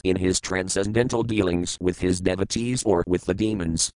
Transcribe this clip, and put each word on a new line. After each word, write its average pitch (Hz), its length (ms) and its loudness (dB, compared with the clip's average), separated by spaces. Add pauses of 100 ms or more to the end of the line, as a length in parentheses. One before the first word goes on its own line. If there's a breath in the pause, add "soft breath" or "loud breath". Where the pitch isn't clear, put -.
in 92 100 2
his 92 240 0
transcendental 104 840 0
dealings 92 580 0
with 90 180 0
his 90 220 0
devotees 98 600 -2
or 90 220 4
with 87 200 0
the 90 80 0
demons. 95 640 0